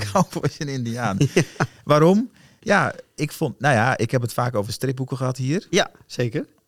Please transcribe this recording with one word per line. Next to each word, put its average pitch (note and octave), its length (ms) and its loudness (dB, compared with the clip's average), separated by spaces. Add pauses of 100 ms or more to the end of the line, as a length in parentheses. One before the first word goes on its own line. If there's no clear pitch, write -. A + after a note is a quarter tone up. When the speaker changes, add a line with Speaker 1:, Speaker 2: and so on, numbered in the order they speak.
Speaker 1:
<laughs> - 60 -8
Cowboys - 440 0
en D3 100 -8
indianen. A#2+ 640 -2
Speaker 2:
<laughs> - 40 -12
Ja. D#3+ 100 4 (400)
Speaker 1:
Waarom? F3+ 460 4 (300)
Ja, F3 340 2 (220)
ik D3 160 -4
vond, - 280 -4
nou C#3+ 160 4
ja, A2+ 220 2
ik A2+ 140 0
heb B2+ 100 2
het A#2+ 120 -4
vaak B2 220 -2
over G#2 180 -2
stripboeken C3 440 -4
gehad B2+ 200 -4
hier. C3+ 320 -2
Speaker 2:
Ja, - 220 0 (140)
zeker. B2+ 400 -4 (220)